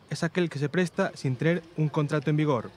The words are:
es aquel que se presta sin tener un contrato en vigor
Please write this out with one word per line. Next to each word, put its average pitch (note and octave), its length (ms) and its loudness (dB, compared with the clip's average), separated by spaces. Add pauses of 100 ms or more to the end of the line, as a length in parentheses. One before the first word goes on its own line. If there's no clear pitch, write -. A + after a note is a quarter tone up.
(120)
es - 120 -4
aquel E3 280 0
que C#3+ 80 -8
se C#3+ 100 0
presta F3+ 460 0
sin C3 200 -2
tener E3+ 280 0 (140)
un D#3 120 2
contrato D3+ 400 0
en D3+ 80 2
vigor C3+ 400 2